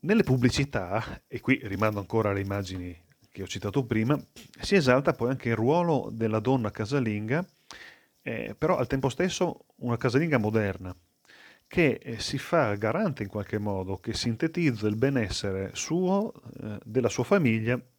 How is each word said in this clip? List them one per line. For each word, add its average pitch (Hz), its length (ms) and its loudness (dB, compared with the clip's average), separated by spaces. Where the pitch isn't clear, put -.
Nelle 208 220 4
pubblicità, 120 1040 0
e - 140 -10
qui 127 240 0
rimando 104 340 0
ancora 104 320 0
alle 98 100 0
immagini 95 560 -4
che - 120 -12
ho 90 40 -8
citato 101 380 -2
prima, 113 340 2
si - 140 -2
esalta 143 380 6
poi 120 180 0
anche 123 200 -2
il 113 60 2
ruolo 147 560 2
della 110 280 0
donna 120 300 0
casalinga, 113 760 -2
eh, - 340 -8
però 160 200 0
al 123 100 0
tempo 135 220 0
stesso 175 580 -2
una 120 200 -2
casalinga 139 420 2
moderna, 101 560 0
che, 160 360 2
eh, 117 160 -8
si - 200 -4
fa 127 380 2
garante 135 460 -2
in 98 60 -6
qualche 104 300 -4
modo, 98 400 -4
che 113 160 -8
sintetizza 123 720 0
il 107 100 2
benessere 104 760 -2
suo, 185 580 -2
eh, 107 240 -8
della 117 240 0
sua - 160 0
famiglia 120 560 2